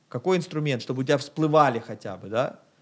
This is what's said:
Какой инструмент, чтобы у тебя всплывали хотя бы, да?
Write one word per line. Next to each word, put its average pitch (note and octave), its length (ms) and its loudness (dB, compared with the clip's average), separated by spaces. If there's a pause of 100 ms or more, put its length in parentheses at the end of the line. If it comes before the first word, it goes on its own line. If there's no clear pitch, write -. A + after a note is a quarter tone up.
Какой F3+ 280 -2
инструмент, D3+ 460 -2
чтобы C3 200 -4
у - 20 -4
тебя C#3+ 140 2
всплывали D3 600 2
хотя G#2 380 -12
бы, G2 120 -16
да? A2+ 300 -2 (240)